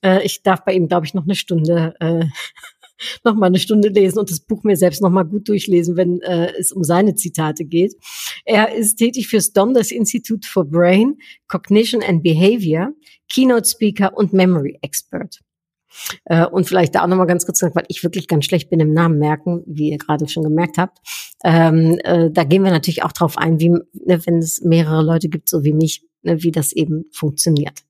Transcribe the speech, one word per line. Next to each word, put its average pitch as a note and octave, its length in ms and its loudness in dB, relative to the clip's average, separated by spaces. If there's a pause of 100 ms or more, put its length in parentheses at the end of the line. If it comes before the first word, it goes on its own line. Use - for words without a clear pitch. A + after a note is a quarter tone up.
Äh, F#3+ 180 4
ich - 200 -6
darf F3+ 240 0
bei F#3+ 80 0
ihm, F3 140 2
glaub F3 160 0
ich, D3 100 -12
noch F3+ 100 -4
eine F#3 100 -2
Stunde, E3 640 -2
äh, E3 260 0
<laughs> - 960 -14
noch A3+ 100 2
mal G#3 120 2
eine F#3 120 4
Stunde G#3+ 300 2
lesen G3 300 2
und G3+ 120 -2
das D#3+ 100 -6
Buch - 220 -8
mir G3+ 140 2
selbst F3 260 0
noch F#3 80 2
mal F#3 140 2
gut G3 240 -8
durchlesen, F3 480 0
wenn, F3+ 240 0
äh, F3 380 -2
es - 140 -4
um F#3 120 -4
seine F3 300 2
Zitate D#3 500 -6
geht. F3 320 -2 (480)
Er A3 300 0
ist G#3+ 220 -2
tätig A#3+ 320 -2
fürs - 240 0
dom, A3 220 2
das A#3 160 0
Institute A3+ 580 -4
for F#3 160 0
Brain, F3+ 540 2 (300)
Cognition G#3 540 0
and E3 200 0
Behavior, F3+ 680 2 (360)
Keynote B3 400 2
Speaker G3+ 480 -2
und G3+ 160 0
Memory F3+ 500 0
Expert. - 580 -12 (840)
Äh, E3 220 2
und F3+ 200 0
vielleicht F3 280 0
da E3 80 2
auch F3 60 0
noch F#3 80 2
mal F#3 100 2
ganz F3 180 0
kurz - 140 -4
gesagt, E3+ 180 0
weil - 120 -2
ich - 160 -10
wirklich E3+ 240 -6
ganz D3+ 160 0
schlecht - 260 -2
bin E3+ 100 2
im D3+ 120 2
Namen E3 260 2
merken, D3+ 480 -2
wie D3+ 240 -4
ihr D3+ 80 -6
gerade D3 300 -4
schon D#3+ 160 -4
gemerkt D#3+ 340 0
habt. F#3 200 -4 (460)
Ähm, E3 600 4
äh, E3 260 2
da D#3+ 140 0
gehen F#3 200 4
wir F#3+ 60 4
natürlich E3 320 0
auch D#3+ 100 -2
drauf - 240 -2
ein, D#3+ 240 0
wie, E3 80 4
ne, E3+ 580 0
wenn E3+ 120 2
es D#3+ 240 -4
mehrere D#3+ 400 2
Leute E3 260 0
gibt, D#3 200 -8
so D#3 160 -2
wie D3+ 80 2
mich, D#3 320 0 (180)
ne, E3+ 200 -2
wie E3 100 0
das D#3 200 -2
eben D#3 400 -2
funktioniert. D3 760 -2